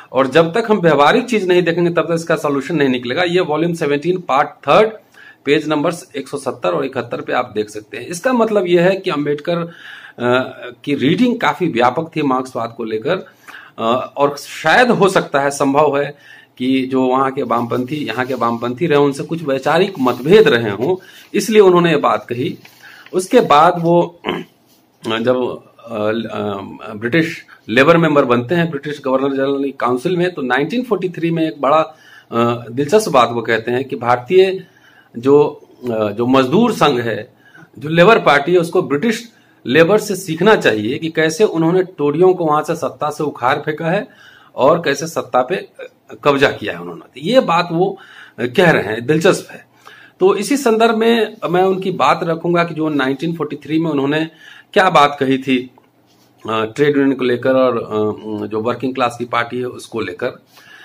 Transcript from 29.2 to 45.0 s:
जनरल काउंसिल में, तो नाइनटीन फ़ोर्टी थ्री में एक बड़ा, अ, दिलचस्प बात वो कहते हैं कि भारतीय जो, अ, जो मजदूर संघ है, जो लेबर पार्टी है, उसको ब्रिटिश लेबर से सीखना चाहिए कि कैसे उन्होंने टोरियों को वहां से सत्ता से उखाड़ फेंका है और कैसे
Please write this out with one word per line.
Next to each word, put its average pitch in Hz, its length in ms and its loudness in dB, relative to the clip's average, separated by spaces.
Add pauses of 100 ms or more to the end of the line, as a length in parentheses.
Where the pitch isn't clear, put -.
जनरल 139 440 -2
काउंसिल 123 380 -2
में, 175 160 0
तो 147 80 -10
नाइनटीन 143 420 -2
फ़ोर्टी 185 260 -4
थ्री 170 220 -4
में 160 160 -2
एक 151 140 -8
बड़ा, 151 340 0 (360)
अ, 117 400 0
दिलचस्प 170 400 0
बात 120 200 4
वो 117 100 -4
कहते 113 300 -2
हैं 127 120 -2
कि 131 120 -10
भारतीय 180 720 0 (500)
जो, 143 440 2 (220)
अ, 110 260 -2
जो 117 180 -2
मजदूर 135 460 4
संघ 147 260 2
है, 110 340 -6 (460)
जो 143 100 -10
लेबर 180 300 6
पार्टी 160 320 2
है, 180 60 6
उसको 170 240 0
ब्रिटिश 143 500 -2 (340)
लेबर 165 320 4
से 208 180 -4
सीखना 180 400 2
चाहिए 113 420 0
कि 156 120 -6
कैसे 160 340 0
उन्होंने 165 400 2
टोरियों 170 500 2
को 175 120 -2
वहां 151 180 2
से 165 120 -4
सत्ता 147 340 -6
से 151 140 -6
उखाड़ 139 340 -2
फेंका 151 280 -6
है 196 220 -2 (480)
और 147 240 4
कैसे 156 280 -4